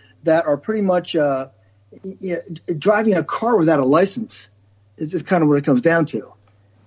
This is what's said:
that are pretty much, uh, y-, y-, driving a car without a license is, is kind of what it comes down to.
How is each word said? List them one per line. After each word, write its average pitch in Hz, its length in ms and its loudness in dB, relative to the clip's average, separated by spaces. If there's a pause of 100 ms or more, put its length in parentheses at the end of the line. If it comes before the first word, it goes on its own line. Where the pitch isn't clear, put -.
(240)
that 160 200 2
are 147 140 0
pretty 214 240 -4
much, 180 340 0
uh, 139 320 -2 (560)
y-, 196 160 -14
y-, 175 580 -8
driving 208 360 2
a 156 100 0
car 226 320 -2
without 160 240 2
a 135 60 0
license 190 600 0 (500)
is, 160 160 -8
is 160 80 -6
kind 175 200 0
of 151 60 4
what 147 80 4
it 143 80 0
comes 131 160 2
down 165 260 2
to. - 260 -8 (540)